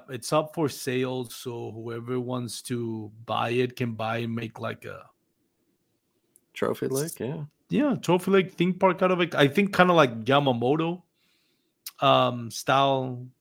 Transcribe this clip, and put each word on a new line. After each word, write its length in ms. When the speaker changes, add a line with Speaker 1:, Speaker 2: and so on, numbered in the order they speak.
Speaker 1:
it's 240
up 220
for 140
sale. 560
So 460
whoever 480
wants 440
to 480
buy 260
it 260
can 160
buy 260
and 160
make, 240
like, 260
a 200
Speaker 2:
Trophy 340
Lake, 320
yeah. 240
Speaker 1:
Yeah, 320
Trophy 300
Lake 220
theme 200
park 280
out 100
of 100
it. 140
I 120
think 280
kinda 180
like 320
Yamamoto, 800
um, 500
style, 720